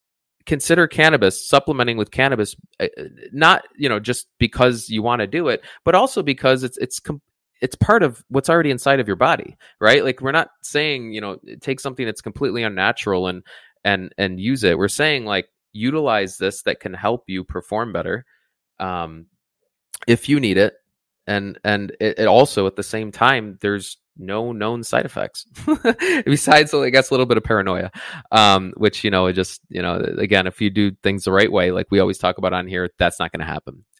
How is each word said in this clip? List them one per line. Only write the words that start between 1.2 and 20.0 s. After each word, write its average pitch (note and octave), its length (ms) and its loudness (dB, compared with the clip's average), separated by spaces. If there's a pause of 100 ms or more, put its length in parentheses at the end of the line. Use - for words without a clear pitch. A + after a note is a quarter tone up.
supplementing C3 480 2
with G#2+ 140 -4
cannabis, B2+ 460 -2 (240)
uh, F#2 80 -2 (420)
not, D#3+ 320 4 (140)
you C#3 120 -2
know, G#2+ 120 0
just A2+ 260 -6 (120)
because A#2+ 500 2
you A2 120 -2
wanna A#2 240 0
do D3+ 220 -4
it, A#2+ 160 -2 (220)
but E3 100 4
also G3+ 260 2
because C3 440 0
it's, B2 140 -8
it's - 200 -8
com-, D3 240 -10 (380)
it's - 160 -4
part G#3+ 260 4
of B2+ 240 -2
what's C3+ 240 0
already D#3+ 220 4
inside C3+ 260 2
of A#2 80 -2
your G2+ 80 -2
body, C3 420 0 (240)
right? B2 220 6
Like, C3 180 -2
we're C3 120 -2
not D#3 160 0 (120)
saying, C#3+ 520 -4
you G#2+ 80 -8
know, G2+ 180 -8 (220)
take C3+ 180 -6
something C3 260 -8
that's A2 180 -8
completely A#2 420 -4
unnatural G2 640 -2
and, F2+ 160 -8 (400)
and, F#2+ 340 -2
and F#2 220 -4
use A#2 240 -2
it. F2 120 4
We're F#2 120 0
saying, C#3+ 380 -2
like, G2+ 200 -2 (260)
utilize A2+ 680 -2
this G2 240 -4
that - 180 -4
can F#2+ 120 -10
help G#2 360 -4
you F#2 160 -6
perform G#2+ 480 -8
better, F2+ 320 -6 (560)
um, E2+ 460 -8 (840)